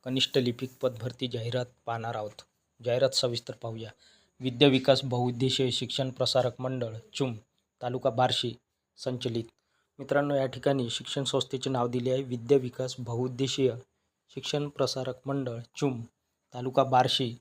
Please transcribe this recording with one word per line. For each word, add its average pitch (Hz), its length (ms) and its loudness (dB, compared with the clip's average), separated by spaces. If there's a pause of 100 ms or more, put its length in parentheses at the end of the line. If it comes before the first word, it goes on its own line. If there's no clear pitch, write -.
कनिष्ठ 131 340 0
लिपिक 123 320 0 (120)
पदभरती 123 460 -4
जाहिरात 120 380 -4 (200)
पाहणार 117 300 -4
आहोत. 107 260 -8 (440)
जाहिरात 127 240 4
सविस्तर 120 440 -2
पाहूया. 113 380 -10 (480)
विद्या 127 280 4
विकास 131 360 6
बहुउद्देशीय 123 680 0
शिक्षण 131 380 -4
प्रसारक 123 520 0
मंडळ, 123 340 -4 (180)
चुम, 131 200 -2 (480)
तालुका 123 280 -2
बार्शी 120 440 2 (440)
संचलित. 123 460 -4 (560)
मित्रांनो, 143 360 2
या 135 100 2
ठिकाणी 123 440 0
शिक्षण - 340 -4
संस्थेचे 131 460 -2
नाव 123 180 0
दिले 123 240 0
आहे 131 120 0
विद्या 123 340 2
विकास 127 420 -2
बहुउद्देशीय 127 720 0 (640)
शिक्षण 147 340 -2
प्रसारक 131 460 -2 (100)
मंडळ, 131 340 -2 (160)
चुम, 127 260 0 (520)
तालुका 127 300 2
बार्शी 127 580 4